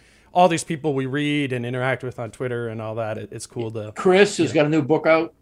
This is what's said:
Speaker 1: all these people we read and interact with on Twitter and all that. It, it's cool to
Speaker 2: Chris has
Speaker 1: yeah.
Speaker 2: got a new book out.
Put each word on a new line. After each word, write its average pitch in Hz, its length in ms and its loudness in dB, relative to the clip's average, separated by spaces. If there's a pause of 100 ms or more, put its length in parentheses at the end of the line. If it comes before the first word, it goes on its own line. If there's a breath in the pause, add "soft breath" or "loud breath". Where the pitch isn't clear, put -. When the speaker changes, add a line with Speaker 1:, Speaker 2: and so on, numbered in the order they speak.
(300 soft breath)
Speaker 1:
all 180 160 6
these 165 160 -2
people 151 300 -4
we 135 140 -2
read 147 460 -2
and 120 120 -4
interact 127 380 -2
with 127 160 -8
on 113 100 -8
Twitter 120 380 -6
and 110 160 -8
all 110 120 -8
that. 110 220 -4
It, 107 140 -12
it's 113 160 -12
cool 113 240 -8
to 107 240 -8
Speaker 2:
Chris 196 420 4
has 160 120 2
Speaker 1:
yeah. 151 120 2
Speaker 2:
got 147 60 4
a - 20 0
new 156 140 2
book 156 240 0
out. 160 340 2